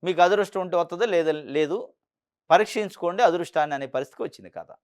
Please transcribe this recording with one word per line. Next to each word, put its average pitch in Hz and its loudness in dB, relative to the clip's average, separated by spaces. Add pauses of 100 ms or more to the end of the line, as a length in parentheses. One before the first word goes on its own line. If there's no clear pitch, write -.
మీకు 170 0
అదృష్టం 196 0
ఉంటే 175 -2
వస్తుందో 180 -2
లేదా 160 2 (240)
లేదు, 156 0 (680)
పరీక్షించుకోండి 190 0
అదృష్టాన్ని 160 -2
అనే 135 -8 (100)
పరిస్థితికి 135 -6
వచ్చింది 92 -18
కథ. 85 -16 (140)